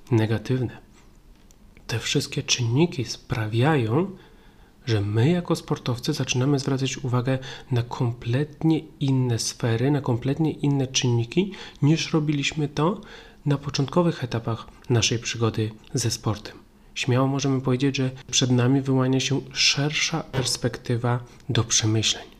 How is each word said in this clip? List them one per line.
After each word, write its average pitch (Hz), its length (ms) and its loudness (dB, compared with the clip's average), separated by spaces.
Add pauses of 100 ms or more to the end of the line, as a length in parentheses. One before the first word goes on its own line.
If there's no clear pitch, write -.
(100)
negatywne. 113 680 0 (1080)
Te 113 120 -4
wszystkie - 440 -2
czynniki 127 600 2
sprawiają, 120 1080 0 (760)
że 110 140 2
my 110 300 2
jako 175 260 0
sportowcy - 560 -2
zaczynamy 135 460 2
zwracać 131 380 -2
uwagę 127 420 0 (320)
na 120 120 2
kompletnie 131 1000 0 (200)
inne 127 380 2
sfery, 117 520 0
na 147 100 2
kompletnie 135 520 0
inne 139 340 0
czynniki, 127 640 0 (300)
niż 160 300 2
robiliśmy 151 560 0
to 160 320 0 (460)
na 143 120 2
początkowych 143 640 0
etapach 117 420 -4 (240)
naszej 117 280 2
przygody 110 520 -2 (240)
ze 117 160 -2
sportem. - 480 -4 (360)
Śmiało 131 340 2
możemy 135 320 0
powiedzieć, 135 360 0
że 127 140 0 (200)
przed 127 200 2
nami 127 300 4
wyłania 131 400 2
się 135 200 0 (120)
szersza - 720 0
perspektywa 120 1000 -2 (280)
do 110 160 2
przemyśleń. - 600 0 (160)